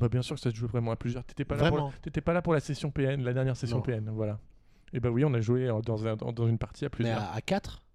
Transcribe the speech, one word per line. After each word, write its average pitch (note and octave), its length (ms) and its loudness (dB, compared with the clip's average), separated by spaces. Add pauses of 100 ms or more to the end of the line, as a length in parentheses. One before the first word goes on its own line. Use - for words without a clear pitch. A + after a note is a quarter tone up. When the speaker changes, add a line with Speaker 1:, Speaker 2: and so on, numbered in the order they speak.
Speaker 1:
Bah, A#2+ 80 4
bien B2 140 2
sûr D3+ 120 -4
que - 60 -10
ça B2+ 80 0
se A2 60 -2
joue A#2 120 -4
vraiment A#2 240 0
à A2+ 60 0
plusieurs. B2 260 -4
T'étais - 220 -6
pas C#3+ 100 -4
là C#3+ 60 -2
pour D#3+ 80 6
Speaker 2:
Vraiment ? D3+ 200 2
Speaker 1:
la, C3 120 -10
t'étais D#3 200 -4
pas E3 120 2
là F3 80 2
pour E3+ 120 2
la D3 60 4
session C#3+ 320 -2
P C#3+ 120 0
N, C3+ 200 0
la A#2+ 100 0
dernière C3 220 2
session A#2+ 220 -2
Speaker 2:
Non. A#2+ 60 0
Speaker 1:
P B2+ 100 0
N, G#2+ 200 -4
voilà. G#2+ 260 -2 (520)
Et B2+ 80 -4
bah A#2+ 100 2
oui, A#2+ 140 4
on D3+ 120 4
a A#2 60 4
joué B2 280 2
en, A2 100 2
dans A2 280 -2
un, A2 100 0
en, A#2+ 160 -4
dans A#2 140 0
une A2+ 100 4
partie - 260 -8
à C#3 40 -2
Speaker 2:
Mais - 20 -6
Speaker 1:
plusieurs. A2+ 320 0
Speaker 2:
à, G2 140 -6
à A2 60 -4
quatre ? - 420 -4 (120)